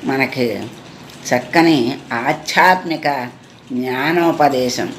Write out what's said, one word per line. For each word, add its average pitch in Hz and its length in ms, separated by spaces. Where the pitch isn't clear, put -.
మనకి 127 540
చక్కని 139 600
ఆధ్యాత్మిక 151 1160
జ్ఞానోపదేశం. 131 1300